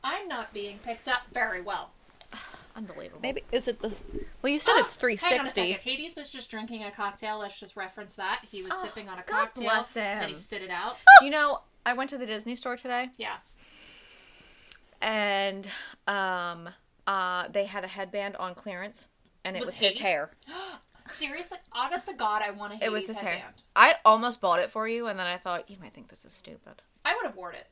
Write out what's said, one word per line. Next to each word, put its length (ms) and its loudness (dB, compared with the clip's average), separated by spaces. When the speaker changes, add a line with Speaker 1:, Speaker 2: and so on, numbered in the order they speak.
Speaker 1:
I'm 240 -4
not 260 -8
being 260 -8
picked 280 -10
up 240 -2
very 300 -2
well. 300 -6
Speaker 2:
Unbelievable. 460 -12
Speaker 3:
Maybe, 300 -4
is 160 0
it 140 -2
the, 120 -4
well, 100 2
you 60 4
said 180 4
Speaker 1:
Oh, 40 8
Speaker 3:
it's 160 2
three 220 2
sixty. 180 2
Speaker 1:
hang 60 4
on 40 -2
a 40 -2
second. 320 2
Hades 340 -4
was 160 -10
just 180 -12
drinking 340 -8
a 60 -8
cocktail. 480 -4
Let's 220 -8
just 160 -14
reference 400 -10
that. 340 -2
He 140 -10
was 100 -4
Speaker 2:
Oh, 100 -2
Speaker 1:
sipping 260 -10
on 100 -10
a 80 -12
Speaker 2:
God 80 -2
Speaker 1:
cocktail, 120 -6
Speaker 2:
bless 280 0
him. 260 -2
Speaker 1:
then 100 -4
he 40 -10
spit 300 -4
it 80 -8
out. 240 -4
Speaker 2:
You 80 0
know, 300 2
I 80 4
went 160 -2
to 80 -8
the 80 -6
Disney 300 -6
store 200 -6
today. 420 -4
Speaker 1:
Yeah. 180 -8
Speaker 2:
And, 680 0
um, 640 -2
uh, 440 0
they 160 2
had 180 -6
a 40 -8
headband 500 -6
on 180 -6
clearance, 540 -10
and 120 -6
it 40 -4
Speaker 1:
Was 80 -2
Speaker 2:
was 120 -4
his 140 6
Speaker 1:
Hades? 60 -4
Speaker 2:
hair. 320 2
Speaker 1:
<gasps> 600 -12
Seriously? 500 -2
Honest 340 -2
to 60 -10
God, 280 0
I 100 -4
want 220 -10
a 40 -12
Hades 100 0
Speaker 2:
It 40 0
was 160 -2
his 120 -4
hair. 140 -2
Speaker 1:
headband. 220 -10
Speaker 2:
I 200 12
almost 340 8
bought 200 4
it 120 2
for 160 -2
you, 200 -2
and 120 -4
then 80 -2
I 100 -2
thought, 320 -6
"You 100 -16
might 140 -18
think 140 -20
this 160 -20
is 80 -20
stupid." 500 -20
Speaker 1:
I 100 2
would 120 -4
have 100 -8
worn 200 -12
it. 160 -16